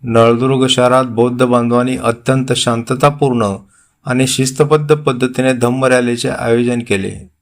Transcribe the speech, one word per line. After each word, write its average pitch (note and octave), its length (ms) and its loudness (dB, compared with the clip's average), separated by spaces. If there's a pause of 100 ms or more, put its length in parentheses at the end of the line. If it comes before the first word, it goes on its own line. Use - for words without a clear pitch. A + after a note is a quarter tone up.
नळदुर्ग A#2+ 640 2
शहरात B2+ 380 2
बौद्ध B2 400 0
बांधवांनी B2 520 0
अत्यंत B2+ 560 -2
शांततापूर्ण B2 1000 0 (500)
आणि C3 220 0
शिस्तबद्ध D3 680 0
पद्धतीने C3 580 -2
धम्म B2 320 0
रॅलीचे B2 440 0
आयोजन A#2+ 500 0
केले. G2 340 -4 (280)